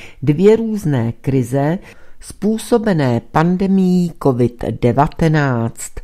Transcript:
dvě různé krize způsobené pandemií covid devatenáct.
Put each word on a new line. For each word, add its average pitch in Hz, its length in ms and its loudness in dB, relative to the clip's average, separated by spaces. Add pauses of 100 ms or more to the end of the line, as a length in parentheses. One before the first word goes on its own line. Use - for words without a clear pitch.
(220)
dvě 175 340 4
různé 160 560 -2
krize 135 640 -2 (420)
způsobené 202 1000 0 (120)
pandemií 180 800 2 (100)
covid 123 420 0 (180)
devatenáct. 135 1080 0 (120)